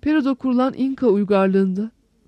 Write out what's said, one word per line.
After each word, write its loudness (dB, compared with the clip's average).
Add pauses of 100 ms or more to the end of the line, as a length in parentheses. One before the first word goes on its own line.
Peru'da 0
kurulan 0
İnka -4
uygarlığında 0 (380)